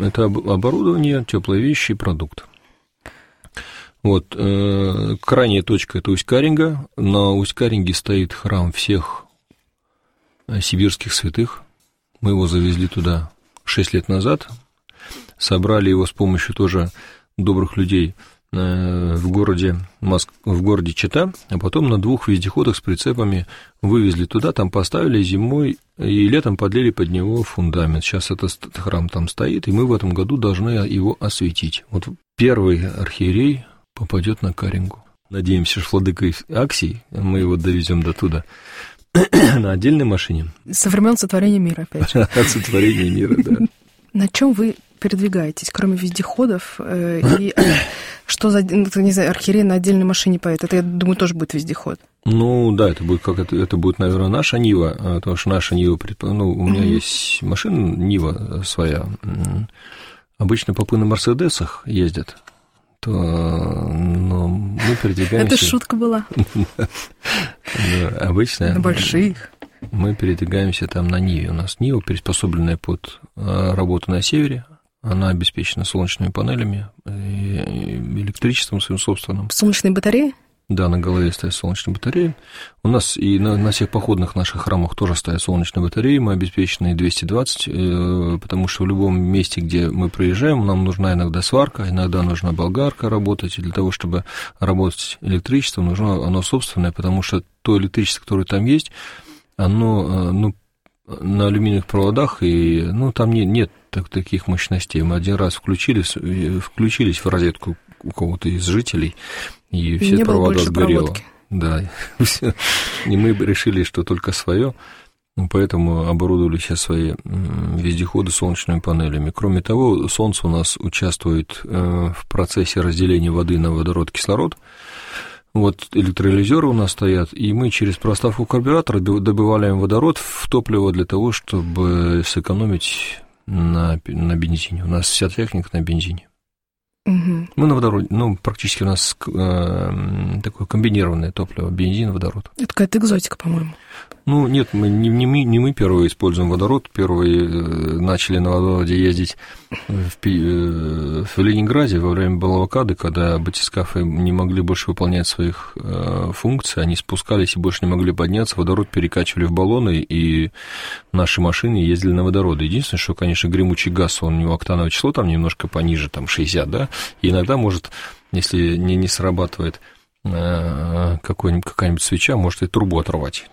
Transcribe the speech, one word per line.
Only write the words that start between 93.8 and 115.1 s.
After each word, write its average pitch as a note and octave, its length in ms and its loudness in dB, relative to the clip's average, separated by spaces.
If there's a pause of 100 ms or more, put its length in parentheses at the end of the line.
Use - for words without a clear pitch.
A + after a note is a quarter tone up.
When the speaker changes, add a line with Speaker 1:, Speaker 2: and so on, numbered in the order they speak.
Speaker 1:
чтобы F2+ 320 -4 (340)
работать F#2 640 0
электричеством, F#2+ 640 0
нужно F#2 400 0
оно F#2 160 0
собственное, F2+ 480 -2
потому F#2 320 -2
что F2+ 220 -4 (180)
то G#2 160 4
электричество, F#2+ 440 -2
которое F#2+ 220 -2
там G2+ 200 -2
есть, D3 260 2 (640)
оно, G#2 480 2
э, F2+ 280 0
ну, G2+ 220 0 (520)
на G2+ 400 0
алюминиевых G#2 400 2
проводах, G#2+ 560 0
и, E2+ 400 2
ну, A2 300 0
там A2+ 180 2
не-, A2+ 140 2
нет G#2 260 2 (200)
так-, F#2 180 -6
таких - 400 -4
мощностей. F2+ 540 -2
Мы E2+ 120 2
один F#2 220 0
раз F#2 180 0
включили G2 480 0
с-, - 140 -4
э, F2+ 420 -2
включились G#2+ 600 0
в - 100 -4
розетку F2 480 -2 (260)
у - 80 -10
кого-то F2 380 -4
из F2 160 -2
жителей, F2 500 -2 (560)
и E2 280 0
все G2 180 2
Speaker 2:
Не A3+ 80 4
было G#3+ 100 2
Speaker 1:
провода F#2+ 200 4
Speaker 2:
больше F2 140 2
Speaker 1:
отгорело. E2+ 380 4
Speaker 2:
проводки. - 180 -8 (260)
Speaker 1:
Да, E2+ 400 -2 (120)
<laughs> - 180 -16
всё. - 320 0 (540)
И G#2 100 2
мы A2 160 4
решили, G2 520 0
что - 180 -6
только F#2 300 -4
своё, A2+ 420 0 (640)